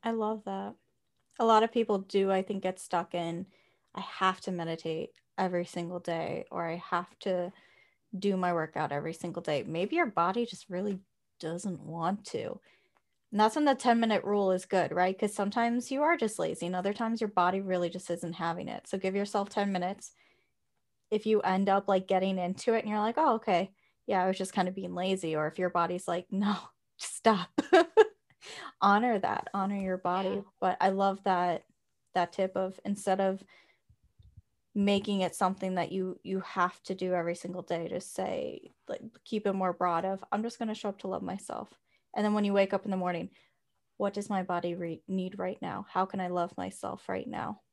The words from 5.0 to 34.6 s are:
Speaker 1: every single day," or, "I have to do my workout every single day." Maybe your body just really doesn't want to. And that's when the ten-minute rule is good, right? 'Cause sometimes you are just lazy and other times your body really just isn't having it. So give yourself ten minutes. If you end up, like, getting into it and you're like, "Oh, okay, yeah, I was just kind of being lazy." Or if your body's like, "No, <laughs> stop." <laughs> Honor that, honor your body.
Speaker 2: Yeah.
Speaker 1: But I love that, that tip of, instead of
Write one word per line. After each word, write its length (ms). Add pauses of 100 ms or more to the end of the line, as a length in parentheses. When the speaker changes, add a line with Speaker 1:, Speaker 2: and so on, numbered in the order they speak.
Speaker 1:
every 260
single 360
day," 500
or, 160
"I 100 (140)
have 300
to 320 (640)
do 180
my 160
workout 400
every 220
single 280
day." 200
Maybe 340
your 100
body 400
just 220
really 300 (400)
doesn't 420
want 460
to. 340 (720)
And 100
that's 160
when 80
the 100
ten-minute 500
rule 280
is 140
good, 260
right? 260
'Cause 160
sometimes 560
you 120
are 140
just 220
lazy 280
and 100
other 160
times 280
your 100
body 300
really 280
just 220
isn't 240
having 340
it. 180
So 120
give 180
yourself 320
ten 240
minutes. 400 (1000)
If 160
you 160
end 260
up, 200
like, 200
getting 300
into 360
it 60
and 100
you're 100
like, 180
"Oh, 180
okay, 360 (340)
yeah, 160
I 40
was 100
just 160
kind 160
of 60
being 200
lazy." 420
Or 100
if 120
your 120
body's 380
like, 220
"No, 260 (220)
<laughs> 200
stop." 500 (240)
<laughs> 140 (920)
Honor 400
that, 340
honor 260
your 180
body. 320
Speaker 2:
Yeah. 100 (200)
Speaker 1:
But 200
I 100
love 340
that, 400 (500)
that 180
tip 240
of, 280
instead 360
of 220 (1300)